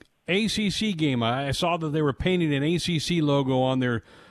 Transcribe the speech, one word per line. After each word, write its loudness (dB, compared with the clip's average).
A 0
C -2
C -2
game. 0
I, -2
I -2
saw 0
that -4
they 0
were 2
painting 0
an 0
A 2
C -2
C -2
logo 2
on 2
their, -2